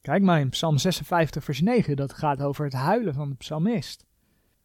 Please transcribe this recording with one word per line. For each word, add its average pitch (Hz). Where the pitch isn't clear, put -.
Kijk 160
maar 175
in 135
Psalm 156
zesenvijftig 165
vers 139
negen, 196
dat 139
gaat 143
over 143
het 139
huilen 165
van 143
de 135
psalmist. 165